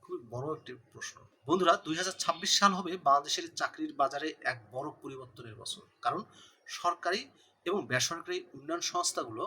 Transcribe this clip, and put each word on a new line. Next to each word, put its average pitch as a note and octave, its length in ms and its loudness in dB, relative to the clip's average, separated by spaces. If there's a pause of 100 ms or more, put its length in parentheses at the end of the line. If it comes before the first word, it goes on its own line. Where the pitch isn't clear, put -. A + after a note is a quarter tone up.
খুবই F3+ 160 -8 (140)
বড় C3 140 -6 (100)
একটি - 140 -16 (220)
প্রশ্ন। - 240 -12 (300)
বন্ধুরা, F3 260 6 (120)
দুই D#3 140 -2
হাজার F#3 240 -2
ছাব্বিশ G#3 360 0
সাল G3+ 200 6
হবে F3+ 120 -4 (160)
বাংলাদেশের C#3+ 400 4 (120)
চাকরির D#3 420 -4
বাজারে C#3+ 260 0 (240)
এক B2 60 -4 (180)
বড় C#3 120 -6 (160)
পরিবর্তনের B2+ 580 -14
বছর, - 220 -8 (220)
কারণ C#3 160 0 (580)
সরকারি F3 420 0 (480)
এবং G3 100 2 (120)
বেসরকারি E3 480 0 (180)
উন্নয়ন D#3+ 340 -6
সংস্থাগুলো D3 560 -2